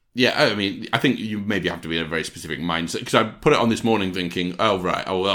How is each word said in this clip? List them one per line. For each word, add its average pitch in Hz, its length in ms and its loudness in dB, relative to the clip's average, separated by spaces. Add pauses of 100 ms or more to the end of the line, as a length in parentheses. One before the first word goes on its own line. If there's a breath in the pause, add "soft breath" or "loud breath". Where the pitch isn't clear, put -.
(140)
yeah, 120 320 2
I 110 100 2
mean, 101 380 -4
I 110 60 2
think 127 200 2
you 107 200 -6
maybe 98 280 -2
have 82 140 -2
to 80 80 -10
be 82 100 -2
in 82 60 -2
a 78 40 -8
very 80 140 -2
specific 78 360 -8
mindset, 82 460 -4
'cause - 80 -2
I 117 120 6
put 110 280 0
it 127 60 4
on 120 100 2
this 113 140 0
morning 104 300 2
thinking, 90 440 -4
"Oh, 104 220 2
right, 87 260 -2
oh, 92 180 0
well, 98 120 2